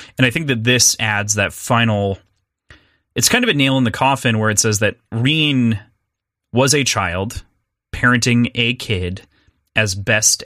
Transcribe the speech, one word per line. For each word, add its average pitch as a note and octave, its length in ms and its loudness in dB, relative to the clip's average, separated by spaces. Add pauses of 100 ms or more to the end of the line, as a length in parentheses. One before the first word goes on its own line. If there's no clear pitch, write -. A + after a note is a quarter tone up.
(180)
And B2+ 100 2
I - 20 4
think D#3+ 180 -4
that A#2 160 -2
this B2 360 2
adds G#2 360 -2
that G2 180 0
final, G#2+ 640 0 (960)
it's - 140 0
kind A#3+ 140 2
of A#3 60 0
a G3+ 40 2
nail C3+ 240 2
in C3 60 2
the A2+ 80 0
coffin B2+ 480 0
where A2 120 2
it G2+ 80 -2
says G#2+ 200 0
that G#2 180 0 (140)
Reen B2+ 680 0 (760)
was C3 220 4
a C#3+ 80 2
child F#2+ 600 -4 (500)
parenting A#2+ 640 2
a A#2+ 200 -2
kid F#2 460 -6 (540)
as G#2 200 0
best G#2+ 500 0